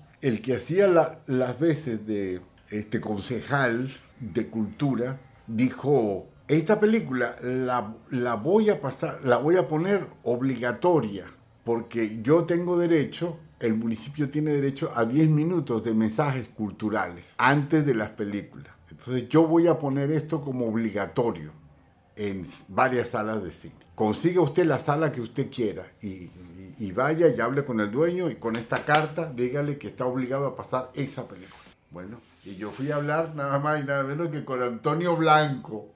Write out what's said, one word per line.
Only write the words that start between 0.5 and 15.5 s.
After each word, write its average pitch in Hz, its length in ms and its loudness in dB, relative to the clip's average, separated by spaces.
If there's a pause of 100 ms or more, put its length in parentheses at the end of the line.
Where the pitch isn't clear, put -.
hacía 170 300 2
la, 170 400 4
las 127 320 0
veces 127 480 0
de, 98 360 -4 (260)
este, 107 320 -4
concejal 120 920 -2 (300)
de 110 280 -4
cultura 123 720 -2 (280)
dijo: 113 840 0 (180)
"Esta 160 320 2
película 147 600 0
la, 123 540 -2 (160)
la 120 240 0
voy 185 340 2
a 196 140 0
pasar, 135 420 -6
la 123 140 4
voy 156 180 4
a 180 100 2
poner 175 400 0 (180)
obligatoria, 120 1000 0 (400)
porque 113 560 -2
yo 151 240 6
tengo 175 320 0
derecho, 165 600 2 (220)
el 113 120 2
municipio 117 560 -2
tiene 151 220 0
derecho 143 440 0
a 117 120 2
diez 156 240 6
minutos 151 540 2